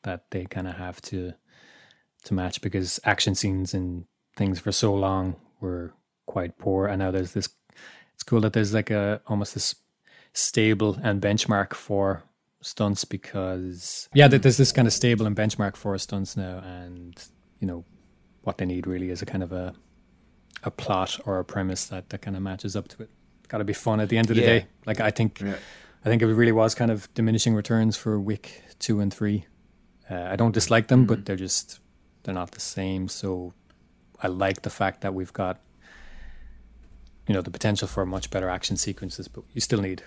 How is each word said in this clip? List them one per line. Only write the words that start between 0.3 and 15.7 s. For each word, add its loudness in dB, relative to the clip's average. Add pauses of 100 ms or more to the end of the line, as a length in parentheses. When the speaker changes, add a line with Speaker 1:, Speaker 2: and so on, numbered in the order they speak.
Speaker 1:
they -6
kinda -6
have -10
to, -8 (880)
to -2
match, -2
because -2
action 2
scenes -2
and -4 (300)
things 0
for -4
so 2
long 0 (240)
were -8 (340)
quite -6
poor, 0
and -2
now 0
there's -2
this, -2 (680)
it's -16
cool 4
that 2
there's, 2
like, 0
a, 0
almost -2
this -4 (580)
stable 2
and 0
benchmark 2
for 0 (400)
stunts, 0
because, -8
yeah, 12
th-, 8
there's 6
this 6
kind 6
of 2
stable 2
and 0
benchmark 0